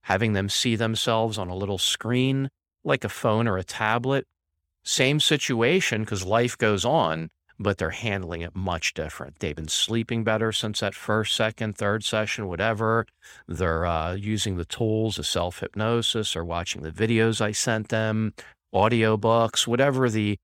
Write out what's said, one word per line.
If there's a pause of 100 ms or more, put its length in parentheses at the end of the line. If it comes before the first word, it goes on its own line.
having
them
see
themselves
on
a
little
screen, (360)
like
a
phone
or
a
tablet. (600)
Same
situation,
'cause
life
goes
on, (280)
but
they're
handling
it
much
different.
They've
been
sleeping
better
since
that
first,
second,
third
session,
whatever. (400)
They're,
uh,
using
the
tools
of
self-hypnosis
or
watching
the
videos
I
sent
them, (400)
audiobooks,
whatever
the